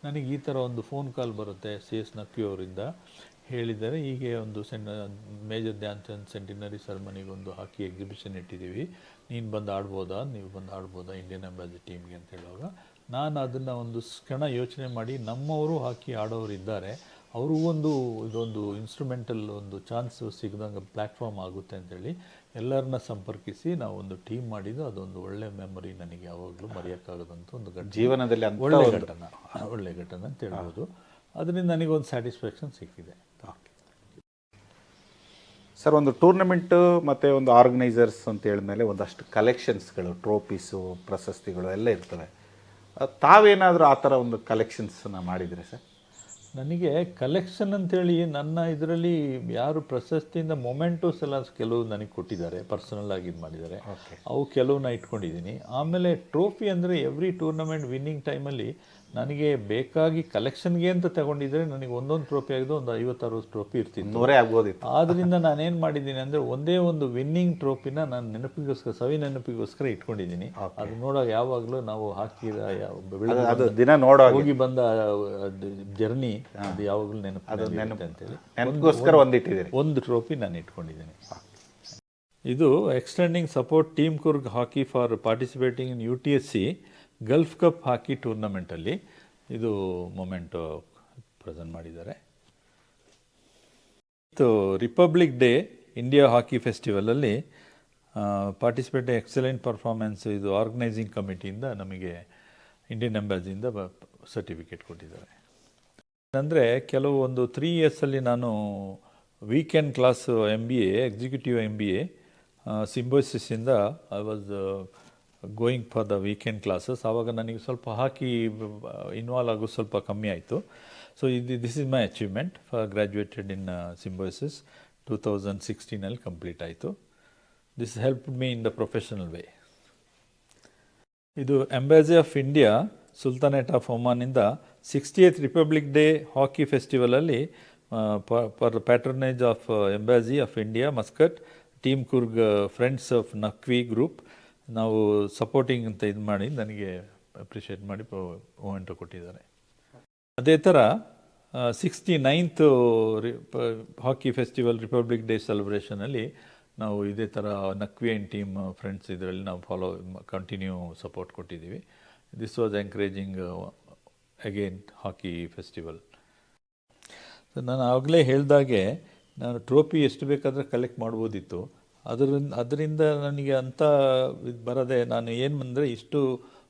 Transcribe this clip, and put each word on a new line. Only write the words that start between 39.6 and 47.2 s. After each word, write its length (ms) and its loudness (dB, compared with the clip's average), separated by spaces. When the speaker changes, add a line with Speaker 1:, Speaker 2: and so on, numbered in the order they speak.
Speaker 2:
ಟ್ರೋಫೀಸು, 840 -4
ಪ್ರಶಸ್ತಿಗಳು 680 -6
ಎಲ್ಲ 160 0
ಇರ್ತವೆ. 440 -4
ಆ, 40 -2
ತಾವೇನಾದ್ರೂ 800 8
ಆ 100 10
ಥರ 180 4
ಒಂದು 260 2
ಕಲೆಕ್ಷನ್ಸ್‌ನ 840 -4
ಮಾಡಿದ್ರೆ 440 -6
ಸರ್? 180 -16
Speaker 1:
ನನಗೆ 500 0
ಕಲೆಕ್ಷನ್ 680 -2